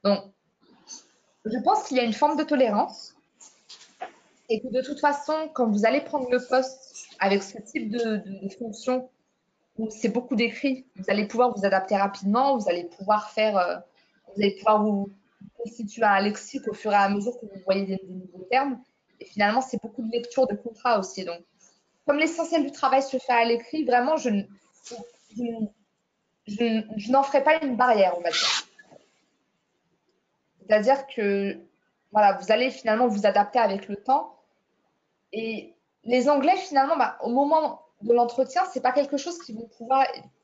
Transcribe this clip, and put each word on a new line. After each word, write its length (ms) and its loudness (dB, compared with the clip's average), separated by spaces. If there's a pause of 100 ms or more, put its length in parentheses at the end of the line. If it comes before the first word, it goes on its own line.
Donc, 160 2 (1300)
je 120 -4
pense 260 2
qu'il 140 -2
y 20 4
a 40 2
une 100 0
forme 240 2
de 60 0
tolérance 720 0 (1300)
et 120 -2
que 60 -12
de 140 -2
toute 180 -8
façon, 540 -2
quand 140 0
vous 180 2
allez 160 2
prendre 280 -6
le 160 2
poste 640 -4 (100)
avec 240 2
ce 140 -16
type 320 -8
de, 280 -2
de, 260 -12
de 60 -6
fonction 600 -6 (680)
où 120 -6
c'est 200 -4
beaucoup 260 -4
d'écrit, 500 -2 (100)
vous 120 -12
allez 200 0
pouvoir 280 0
vous 100 -4
adapter 300 0
rapidement, 600 0
vous 120 -2
allez 160 -2
pouvoir 440 -2
faire, 280 0
euh, 180 0 (520)
vous 140 -6
allez 140 2
pouvoir 280 2
vous 260 -2 (480)
constituer 460 -6
un 160 6
lexique 480 -4
au 60 -6
fur 180 -4
et 40 2
à 140 4
mesure 300 -4
que 60 -16
vous 200 -18
voyez 200 0
des, 120 -4
des 160 -14
nouveaux 360 -16
termes. 300 0 (400)
Et 60 -18
finalement, 360 0
c'est 200 -6
beaucoup 200 -12
de 100 -6
lecture 360 0
de 80 -4
contrat 440 -2
aussi. 260 -10
Donc, 140 -10 (680)
comme 120 6
l'essentiel 460 2
du 80 -4
travail 300 4
se 160 -4
fait 160 0
à 120 6
l'écrit, 400 0
vraiment, 320 4
je 120 -2
n-, 180 0 (880)
je 80 -6
n-, 260 -4 (800)
je 160 -4
n-, 240 -2 (100)
je 140 -6
n'en 120 4
ferai 200 2
pas 200 2
une 120 -2
barrière, 420 4
on 40 -8
va 80 -2
dire. 380 -2 (1900)
C'est-à-dire 480 2
que, 520 -2 (520)
voilà, 220 4
vous 180 -4
allez 200 2
finalement 360 0
vous 180 0
adapter 340 2
avec 280 0
le 100 -8
temps. 420 -2 (920)
Et 400 -8 (320)
les 240 2
Anglais, 280 4
finalement, 400 0
bah, 240 -2
au 80 -4
moment 520 0 (200)
de 120 2
l'entretien, 580 2
c'est 100 -6
pas 100 2
quelque 260 0
chose 220 -6
qu'ils 160 -16
vont 120 -12 (100)
pouvoir 280 2 (380)